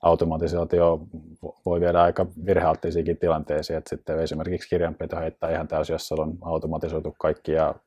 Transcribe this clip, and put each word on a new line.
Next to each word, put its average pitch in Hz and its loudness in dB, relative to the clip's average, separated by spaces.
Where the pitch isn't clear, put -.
automatisaatio 82 2
vo-, - -14
voi 87 2
viedä 87 4
aika 87 4
virhealttisiinkin 82 2
tilanteisiin, 78 0
että 78 -8
sitten 78 -6
esimerkiksi 80 -4
kirjanpito 82 -2
heittää 82 -6
ihan 80 -2
täysin, 78 -2
jos - -6
siellä 78 -2
on 80 -6
automatisoitu 78 -4
kaikki 78 -2
ja 78 2